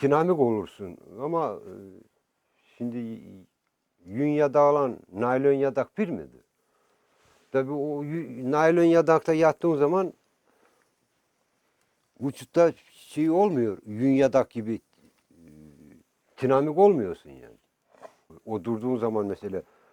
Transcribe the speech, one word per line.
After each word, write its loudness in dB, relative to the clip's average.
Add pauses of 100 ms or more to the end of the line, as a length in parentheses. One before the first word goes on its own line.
dinamik 2
olursun. -2 (220)
Ama, -4
e, -16 (1040)
şimdi -10 (840)
yün -4
yadağı 4
olan 0 (140)
naylon 0
yadak -2
bir -2
midir? -12 (1080)
Tabii -2
o -6
yü-, -8
naylon 4
yadakta 4
yattığın 2
zaman 0 (2000)
vücutta 0 (200)
şey -4
olmuyor. 0
Yün -2
yadak 2
gibi, -6 (500)
e, -20 (1000)
dinamik 0
olmuyorsun 2
yani. -20 (880)
Oturduğun -4
zaman -2
mesela -8 (300)